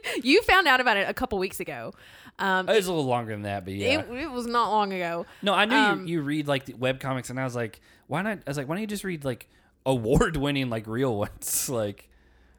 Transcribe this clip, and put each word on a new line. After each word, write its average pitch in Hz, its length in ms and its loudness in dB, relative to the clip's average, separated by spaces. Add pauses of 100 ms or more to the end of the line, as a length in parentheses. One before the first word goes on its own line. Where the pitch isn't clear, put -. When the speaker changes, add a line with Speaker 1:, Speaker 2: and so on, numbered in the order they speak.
(220)
Speaker 1:
You 294 200 6
found 381 240 4
out 254 140 6
about 240 160 2
it 196 120 0
a 208 60 -4
couple 233 240 -4
weeks 190 220 -6
ago. 143 320 -10 (460)
Um, 185 320 0
Speaker 2:
It 208 60 6
was 190 100 4
a 185 60 -2
little 156 140 0
longer 120 260 0
than 104 100 -6
that, 101 240 -4
but 98 80 -6
yeah. 247 260 0
Speaker 1:
It, 277 220 -8
it 320 80 -6
was 247 160 -6
not 233 240 2
long 202 240 0
ago. 170 320 -4 (160)
Speaker 2:
No, 196 100 2
I 190 140 4
knew 226 100 2
Speaker 1:
Um, 202 300 2
Speaker 2:
you, 170 80 -2
you 160 80 0
read, 147 260 -2
like, 139 160 0
the - 100 -12
web 127 260 -2
comics, 131 280 -4
and 123 100 -8
I 131 60 -4
was 123 100 -6
like, 117 260 -6 (260)
"Why 156 160 -4
not?" 208 240 -4
I 139 40 -6
was 143 60 -6
like, 139 100 -4
"Why 151 100 -4
don't 214 40 -4
you 220 60 -4
just 202 180 -6
read, 165 200 -6
like, 127 240 -6 (360)
award-winning, 135 840 4
like, 113 160 -4
real 120 300 0
ones?" - 520 -4
<laughs> - 0 -
Like 110 400 -4 (500)